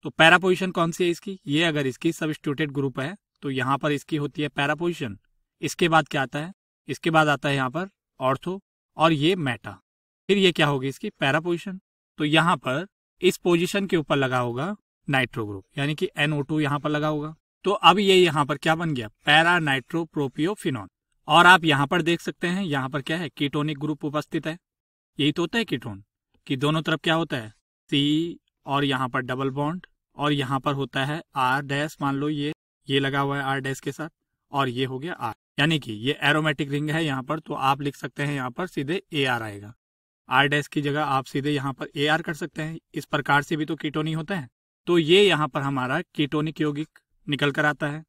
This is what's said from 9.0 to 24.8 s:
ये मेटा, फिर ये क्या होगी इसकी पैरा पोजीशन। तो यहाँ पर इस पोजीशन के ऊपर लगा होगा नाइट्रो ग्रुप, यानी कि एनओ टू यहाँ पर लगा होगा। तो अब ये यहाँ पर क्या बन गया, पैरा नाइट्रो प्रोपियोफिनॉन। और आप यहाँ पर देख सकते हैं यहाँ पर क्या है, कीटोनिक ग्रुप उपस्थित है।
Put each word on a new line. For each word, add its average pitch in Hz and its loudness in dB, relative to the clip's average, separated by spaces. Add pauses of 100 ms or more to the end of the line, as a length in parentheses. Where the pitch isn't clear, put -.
ये 156 2
मेटा, 123 -6 (580)
फिर 202 4
ये 190 6
क्या 156 2
होगी 139 -2
इसकी 208 -8
पैरा 147 0
पोजीशन। 175 -6 (400)
तो 151 0
यहाँ 160 4
पर 135 -4 (340)
इस 180 4
पोजीशन 180 2
के 180 2
ऊपर 151 0
लगा 131 0
होगा 127 -4 (320)
नाइट्रो 127 0
ग्रुप, 101 -10 (120)
यानी 143 -2
कि 185 -4
एनओ 147 0
टू 151 -2
यहाँ 143 0
पर 147 -4
लगा 151 -2
होगा। 156 -6 (300)
तो - 2
अब 180 6
ये 190 6
यहाँ 156 6
पर 139 -2
क्या 160 2
बन 165 -2
गया, 117 -4 (180)
पैरा 165 6
नाइट्रो 151 -2
प्रोपियोफिनॉन। 147 -4 (400)
और 165 8
आप 180 10
यहाँ 143 2
पर 175 0
देख 165 0
सकते - -6
हैं 185 -2
यहाँ 139 -2
पर 139 -4
क्या 165 -4
है, 175 -6
कीटोनिक 151 -4
ग्रुप 151 -6
उपस्थित 147 -4
है। 160 -6 (600)